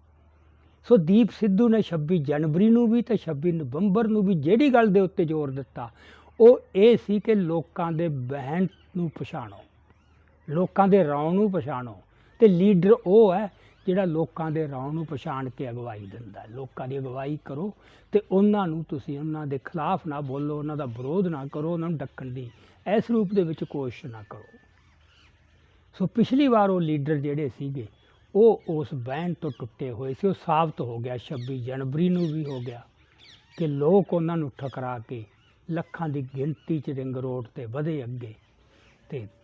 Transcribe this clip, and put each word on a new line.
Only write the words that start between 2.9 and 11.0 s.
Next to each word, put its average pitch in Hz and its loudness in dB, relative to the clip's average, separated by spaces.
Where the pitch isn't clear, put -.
ਵੀ 233 2
ਤੇ 220 0
ਛੱਬੀ 160 -2
ਨਵੰਬਰ 175 0
ਨੂੰ 214 2
ਵੀ 202 2
ਜਿਹੜੀ 185 4
ਗੱਲ 240 6
ਦੇ 196 4
ਉੱਤੇ 185 0
ਜ਼ੋਰ 151 -2
ਦਿੱਤਾ, 131 -12
ਉਹ 233 10
ਇਹ 214 8
ਸੀ 202 -2
ਕਿ 226 0
ਲੋਕਾਂ 165 -2
ਦੇ 165 -2
ਵਹਿਣ 139 -2
ਨੂੰ 175 -4
ਪਛਾਣੋ, 123 -12
ਲੋਕਾਂ 180 2
ਦੇ 190 6